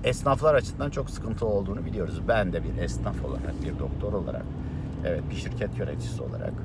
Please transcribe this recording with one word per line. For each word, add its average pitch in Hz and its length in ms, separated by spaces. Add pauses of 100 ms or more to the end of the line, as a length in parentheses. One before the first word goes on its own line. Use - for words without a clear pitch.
esnaflar 135 500
açısından 143 360
çok 135 200
sıkıntı 113 360
olduğunu 98 380
biliyoruz. 82 440
Ben 104 240
de 82 120
bir - 180
esnaf - 420
olarak, - 400
bir - 140
doktor 101 340
olarak, 92 320 (600)
evet 78 260
bir - 40
şirket - 440
yöneticisi - 440
olarak - 300 (120)